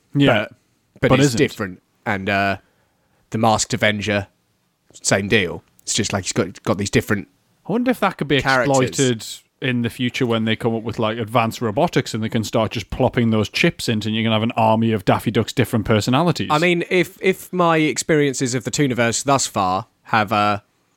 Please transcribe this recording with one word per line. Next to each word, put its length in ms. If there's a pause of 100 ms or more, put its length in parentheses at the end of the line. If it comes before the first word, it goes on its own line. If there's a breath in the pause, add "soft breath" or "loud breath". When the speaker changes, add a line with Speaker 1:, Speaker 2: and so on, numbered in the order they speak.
(140)
Speaker 1:
Yeah. 280
Speaker 2:
But, 100 (480)
but 100
Speaker 1:
But 100
Speaker 2:
it's 80
Speaker 1:
isn't. 100
Speaker 2:
different. 440 (240)
And, 220
uh, 300 (720)
the 80
Masked 360
Avenger, 540 (760)
same 260
deal. 340 (200)
It's 120
just 180
like 120
he's 80
got, 300
got 160
these 120
different 380 (400)
Speaker 1:
I 40
wonder 180
if 100
that 180
could 100
be 120
Speaker 2:
characters. 400
Speaker 1:
exploited 460 (340)
in 220
the 80
future 360
when 200
they 100
come 180
up 80
with, 160
like, 200
advanced 420
robotics 540
and 100
they 40
can 140
start 300
just 180
plopping 400
those 180
chips 400
into, 200
and 80
you 80
can 80
have 100
an 100
army 400
of 120
Daffy 260
Duck's 220
different 320
personalities. 680
Speaker 2:
I 80
mean, 320
if, 320
if 300
my 240
experiences 760
of 100
the 60
Tooniverse 540
thus 220
far 400 (180)
have, 280
uh, 280 (360)